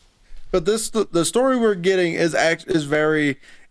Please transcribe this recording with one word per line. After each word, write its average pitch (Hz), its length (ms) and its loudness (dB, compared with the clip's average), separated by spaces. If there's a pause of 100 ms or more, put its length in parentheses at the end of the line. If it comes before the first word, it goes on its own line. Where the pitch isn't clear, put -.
(520)
But 175 140 0
this, 220 240 -2
the, 214 220 -2
the 165 140 0
story 254 320 2
we're 220 180 2
getting 180 380 0
is 165 200 0
act-, 165 340 0
is 151 180 0
very 151 520 0 (340)